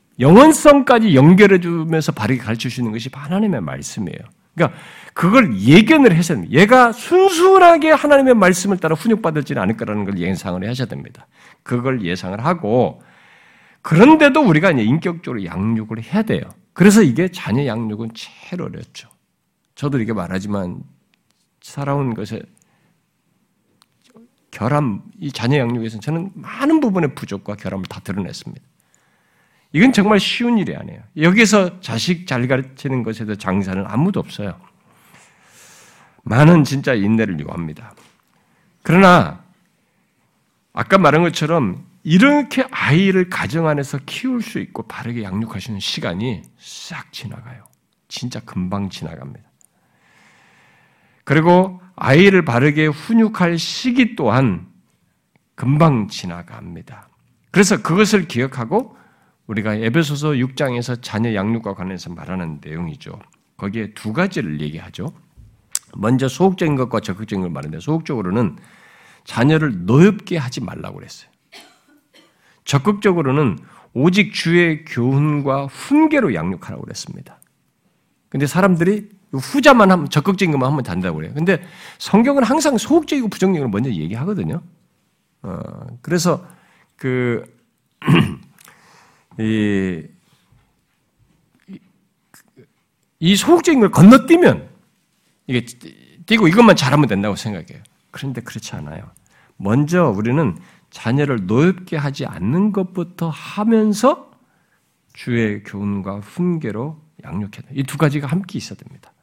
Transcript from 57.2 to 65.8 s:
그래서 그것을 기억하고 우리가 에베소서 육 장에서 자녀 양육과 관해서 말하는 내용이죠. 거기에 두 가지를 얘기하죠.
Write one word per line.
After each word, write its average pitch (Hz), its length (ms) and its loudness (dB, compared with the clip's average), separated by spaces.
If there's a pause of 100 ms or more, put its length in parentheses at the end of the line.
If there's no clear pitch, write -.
그래서 190 300 2
그것을 190 460 0
기억하고 131 720 -6 (500)
우리가 107 280 -4
에베소서 143 640 -2
육 131 180 -4
장에서 123 400 -4
자녀 113 360 -4
양육과 101 420 -4
관해서 92 340 -12
말하는 82 520 -10
내용이죠. 78 560 -12 (380)
거기에 101 380 -10
두 - 180 -10
가지를 120 480 -6
얘기하죠. 82 540 -12 (800)